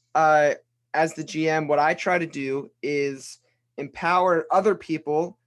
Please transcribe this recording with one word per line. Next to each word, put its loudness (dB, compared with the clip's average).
uh, 4
as 0
the -10
G -4
M, 0
what 2
I 2
try 0
to -4
do -6
is -4
empower 0
other 2
people -4